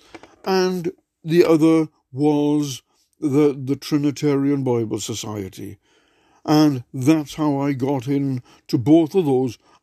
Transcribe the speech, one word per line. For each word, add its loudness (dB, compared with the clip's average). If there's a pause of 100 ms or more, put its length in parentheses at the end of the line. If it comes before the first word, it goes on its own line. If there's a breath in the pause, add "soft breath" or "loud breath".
(460 loud breath)
and -2 (320)
the 4
other 4 (240)
was -2 (360)
the, 2
the -6
Trinitarian -2
Bible -2
Society. -10 (680)
And 2 (100)
that's 0
how -2
I -2
got -4
in -4 (240 soft breath)
to 0
both 2
of 2
those -2 (260 soft breath)